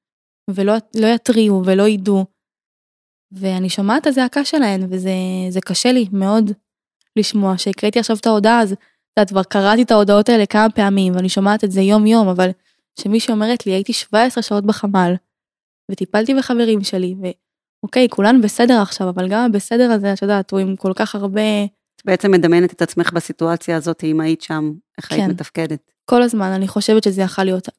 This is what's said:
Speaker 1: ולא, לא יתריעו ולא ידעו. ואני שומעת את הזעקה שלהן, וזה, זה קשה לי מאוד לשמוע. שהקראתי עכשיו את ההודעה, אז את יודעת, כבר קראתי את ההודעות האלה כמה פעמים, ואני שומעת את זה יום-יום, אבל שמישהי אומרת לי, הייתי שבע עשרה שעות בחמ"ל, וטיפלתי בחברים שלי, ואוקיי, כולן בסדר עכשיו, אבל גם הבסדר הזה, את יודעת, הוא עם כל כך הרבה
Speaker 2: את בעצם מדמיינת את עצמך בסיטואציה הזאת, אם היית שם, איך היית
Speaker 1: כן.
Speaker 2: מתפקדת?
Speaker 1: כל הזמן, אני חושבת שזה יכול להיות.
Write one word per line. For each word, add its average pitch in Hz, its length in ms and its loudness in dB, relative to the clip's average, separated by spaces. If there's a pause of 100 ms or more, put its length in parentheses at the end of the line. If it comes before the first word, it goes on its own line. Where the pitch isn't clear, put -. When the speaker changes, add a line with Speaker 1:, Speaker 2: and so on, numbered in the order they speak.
(500)
Speaker 1:
ולא, 196 220 0 (220)
לא 220 120 2
יתריעו 220 600 2
ולא 196 220 4
ידעו. 196 380 0 (1080)
ואני 190 380 -4
שומעת 208 320 0
את - 40 0
הזעקה 269 380 0
שלהן, 202 460 -2
וזה, 185 200 -4 (400)
זה 185 100 -4
קשה 190 320 -2
לי 240 200 0
מאוד 202 380 2 (680)
לשמוע. 196 400 0
שהקראתי 208 400 -2
עכשיו 226 180 -2
את - 100 -4
ההודעה, 220 340 4
אז 202 120 0
את 196 60 -8 (400)
יודעת, 202 100 4
כבר 196 140 0
קראתי 202 400 2
את 226 80 0
ההודעות 208 380 4
האלה 220 180 4
כמה 214 240 2
פעמים, 196 460 0
ואני 185 120 0
שומעת 202 360 0
את 190 80 0
זה 190 80 0
יום-יום, 214 480 4
אבל 185 220 0 (500)
שמישהי 220 320 -2
אומרת 220 340 -2
לי, 196 60 -2
הייתי 196 200 -4
שבע - 300 0
עשרה 247 200 0
שעות 208 220 -2
בחמ"ל, 196 500 0 (760)
וטיפלתי 208 440 -2
בחברים 233 500 0
שלי, 185 360 -4
ואוקיי, - 880 -4
כולן 226 320 4
בסדר 233 420 2
עכשיו, 190 260 -4
אבל 185 200 -4
גם 214 160 -2
הבסדר 233 460 0
הזה, 202 220 0
את 190 100 -6
יודעת, 202 280 -2
הוא 196 100 -2
עם 190 160 -4
כל 190 200 -4
כך - 180 -4
הרבה 208 500 -2 (320)
Speaker 2:
את - 80 -20
בעצם 196 260 0
מדמיינת 175 420 2
את - 100 -4
עצמך 170 300 -2
בסיטואציה 165 640 -4
הזאת, 160 280 -6
אם 156 160 0
היית 160 220 -2
שם, 156 300 -6 (260)
איך - 140 -12
היית 160 120 -2
Speaker 1:
כן. 185 60 -2
Speaker 2:
מתפקדת? 160 640 -8 (120)
Speaker 1:
כל 247 180 2
הזמן, 226 240 0
אני 190 220 -2
חושבת 214 360 0
שזה 196 180 0
יכול 190 220 -2
להיות. 185 240 -4 (100)